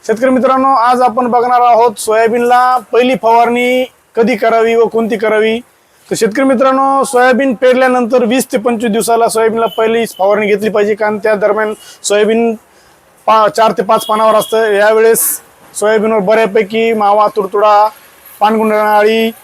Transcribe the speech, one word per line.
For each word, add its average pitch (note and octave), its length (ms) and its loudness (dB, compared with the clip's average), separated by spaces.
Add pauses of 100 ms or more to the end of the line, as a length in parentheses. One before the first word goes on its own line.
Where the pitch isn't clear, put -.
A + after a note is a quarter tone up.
शेतकरी A3+ 220 -2
मित्रांनो, C4 440 0
आज B3 280 0
आपण B3 260 -2
बघणार A#3+ 340 0
आहोत A#3 380 2
सोयाबीनला A#3+ 760 0 (140)
पहिली B3 300 2
फवारणी A#3+ 640 0 (300)
कधी A#3 200 0
करावी A3+ 400 0
व A#3 100 4
कोणती A3 320 -2
करावी. A3 420 0 (520)
तर F#3 60 -4
शेतकरी A3+ 280 0
मित्रांनो, C4+ 580 0
सोयाबीन B3+ 500 0
पेरल्यानंतर B3+ 720 0
वीस A#3+ 260 -2
ते C4 60 -4
पंचवीस A3+ 340 -2
दिवसाला A3+ 380 0
सोयाबीनला A3+ 360 -2
पहिली A3 400 -2
फवारणी G#3 420 -2
घेतली G3+ 220 -2
पाहिजे, G3+ 260 -2
कारण G#3+ 220 -4
त्या G#3+ 180 -2
दरम्यान G#3 380 -2 (300)
सोयाबीन A3 520 0 (680)
पा-, G#3+ 240 2
चार A3 220 0
ते A3+ 120 -4
पाच A3 220 0
पानावर A3 300 0
असतं. A3 360 0
यावेळेस A3 680 2 (380)
सोयाबीनवर A3 400 0
बऱ्यापैकी A3 720 0
मावा, G#3+ 340 2
तुडतुडा, G#3 640 0 (500)
पानगुंडळा G#3+ 580 0
अळी A3 340 0 (120)